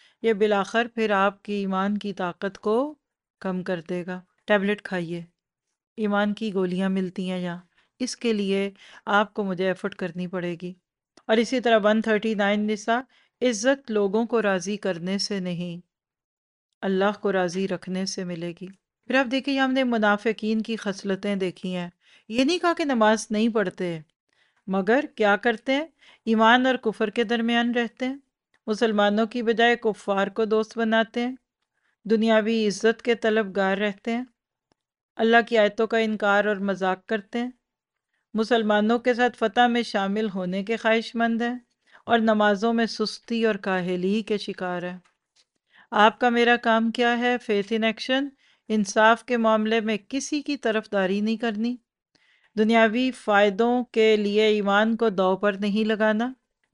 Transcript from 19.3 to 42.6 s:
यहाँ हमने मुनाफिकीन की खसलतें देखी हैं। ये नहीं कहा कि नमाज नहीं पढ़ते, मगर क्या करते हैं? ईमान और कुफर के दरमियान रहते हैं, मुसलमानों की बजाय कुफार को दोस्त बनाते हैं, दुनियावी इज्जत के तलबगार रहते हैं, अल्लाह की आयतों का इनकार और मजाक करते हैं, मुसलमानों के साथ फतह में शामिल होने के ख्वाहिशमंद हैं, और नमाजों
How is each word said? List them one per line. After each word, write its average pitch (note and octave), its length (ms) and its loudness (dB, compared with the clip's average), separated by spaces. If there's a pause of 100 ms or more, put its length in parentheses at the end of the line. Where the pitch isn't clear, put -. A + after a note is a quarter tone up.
यहाँ C4+ 120 2
हमने C4 180 2
मुनाफिकीन A3 760 0
की A3+ 160 -6
खसलतें G3 640 -4
देखी F3+ 320 -6
हैं। F3 200 -8 (380)
ये A#3 160 2
नहीं E4+ 140 0
कहा E4+ 140 2
कि E4+ 120 -2
नमाज A3 460 2
नहीं A3 200 2
पढ़ते, F3+ 520 -4 (640)
मगर G3 380 2 (120)
क्या G3+ 200 4
करते A#3 340 -2
हैं? D4 180 -2 (380)
ईमान A3+ 400 6
और B3+ 120 2
कुफर A3 300 -2
के A#3 160 -2
दरमियान A#3 480 0
रहते A#3+ 320 -4
हैं, C4+ 160 -6 (460)
मुसलमानों G#3 600 2
की A#3+ 160 -6
बजाय A#3 340 2
कुफार G3 520 -2
को A3 180 -4
दोस्त A3 300 -2
बनाते A3+ 420 0
हैं, B3 180 -4 (680)
दुनियावी A3 600 2
इज्जत G#3 360 0
के A#3 160 0
तलबगार G3 600 0
रहते G3+ 340 -4
हैं, B3 160 -6 (920)
अल्लाह A3+ 240 4
की A#3 140 -2
आयतों G#3+ 320 2
का A3+ 120 -2
इनकार G#3 500 2
और G#3 120 -2
मजाक F#3+ 480 -2
करते A3 300 -6
हैं, B3 140 -6 (800)
मुसलमानों G#3+ 640 2
के B3 140 0
साथ A#3+ 240 0
फतह A#3+ 300 2
में A#3+ 160 0
शामिल G#3 460 -2
होने F#3 340 -6
के A3 140 -4
ख्वाहिशमंद A3+ 640 0
हैं, A#3+ 220 -6 (420)
और A3+ 140 4
नमाजों G#3+ 520 2